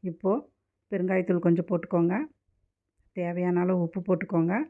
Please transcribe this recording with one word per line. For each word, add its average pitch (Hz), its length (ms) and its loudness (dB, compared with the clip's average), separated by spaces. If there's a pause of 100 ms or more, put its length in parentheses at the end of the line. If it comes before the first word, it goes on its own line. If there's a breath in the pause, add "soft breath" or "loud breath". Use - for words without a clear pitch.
(100)
இப்போது 202 340 -2 (480)
பெருங்காயத்தூள் 185 540 0
கொஞ்சம் 170 240 2
போட்டுக்கோங்க. 175 460 0 (1000)
தேவையான 175 460 0
அளவு 180 220 2
உப்பு 175 220 -6
போட்டுக்கோங்க. 175 460 0 (160)